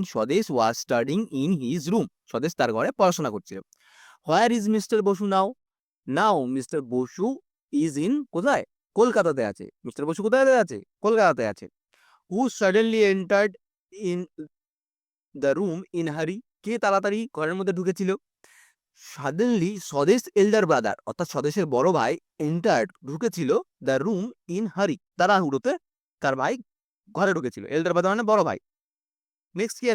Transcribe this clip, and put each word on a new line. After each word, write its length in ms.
স্বদেশ 300
was 160
studying 380
in 100
his 200
room," 140
স্বদেশ 280
তার 180
ঘরে 120
পড়াশোনা 360
করছিল। 240
"Where 280
is 80
mister 240
বসু 160
now?" 100
Now 280
mister 240
বসু 300
is 100
in 80
কোথায়? 280
কলকাতাতে 520
আছে। 140
মিস্টার 240
বসু 160
কোথায় 200
আছে? 140
কলকাতাতে 460
আছে। 140
"Who 100
suddenly 420
entered 400
in 80
the 160
room 200
in 160
hurry?" 220
কে 80
তাড়াতাড়ি 360
ঘরের 200
মধ্যে 220
ঢুকেছিল? 300
"Suddenly 580
স্বদেশ 300
elder 280
brother," 260
অর্থাৎ 240
স্বদেশের 320
বড় 220
ভাই, 160
"entered," 420
ঢুকেছিল, 420
"the 80
room 200
in 80
hurry," 220
তাড়াহুড়োতে 520
তার 200
ভাই 120
ঘরে 200
ঢুকেছিল। 260
elder 180
brother 200
মানে 180
বড় 180
ভাই। 100
নেক্সট 260
কি 140